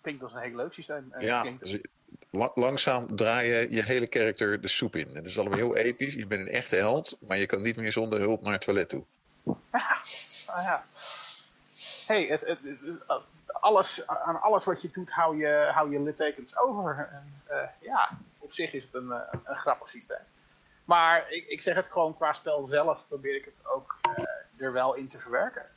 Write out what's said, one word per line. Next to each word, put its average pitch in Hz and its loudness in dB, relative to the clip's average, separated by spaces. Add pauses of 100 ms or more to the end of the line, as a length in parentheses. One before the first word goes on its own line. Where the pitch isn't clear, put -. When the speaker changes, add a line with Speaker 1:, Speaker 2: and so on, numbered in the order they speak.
Speaker 1:
klinkt 139 -10
als 113 -14
een 120 -10
heel 120 -10
leuk 120 -6
systeem. 147 -12
Eh, 107 -6
Speaker 2:
Ja, 120 0
Speaker 1:
klinkt 123 -8
Speaker 2:
dus 98 -8 (480)
la-, 113 0
langzaam 123 2
draai 113 2
je 117 4
je 110 2
hele 117 2
karakter 107 2
de 98 -2
soep - 0
in. 71 -4
Het 78 -10
is 98 -4
allemaal 98 2
heel 113 2
episch, 123 2
je 110 -8
bent 98 -2
een - -4
echte 123 0
held, 110 2
maar 95 -2
je 98 2
kan 98 0
niet 110 0
meer 110 -2
zonder 110 0
hulp 107 2
naar 104 0
het 95 -2
toilet 98 2
toe. 69 -6 (400)
Speaker 1:
<laughs> - -2 (880)
Ah, 180 -4
ja. 175 0 (1200)
Hey, 202 2
het, 151 0
het, 165 -4
het, 139 -12
het, 160 -10 (440)
alles, - 4
aan 165 -2
alles 208 6
wat 180 0
je 170 -8
doet, 180 -8
hou 160 4
je, 147 4
hou 151 4
je 143 0
littekens 147 -2
over. 190 0
En, 143 -18
eh, 139 -4 (140)
ja, 233 2 (300)
op - -18
zich - -4
is 131 -8
het - -20
een, 127 -8
eh, - -6 (100)
een 135 -8
grappig - -2
systeem. - -12 (600)
Maar 165 6
ik, 170 -8
ik - -6
zeg 175 2
het 185 2
gewoon, 160 2
qua 156 2
spel 147 -2
zelf 147 0
probeer 139 -4
ik 135 -8
het - -18
ook, 131 -4
eh, - -2 (420)
er 131 -2
wel 127 2
in 135 -8
te 131 -18
verwerken. 135 -4 (120)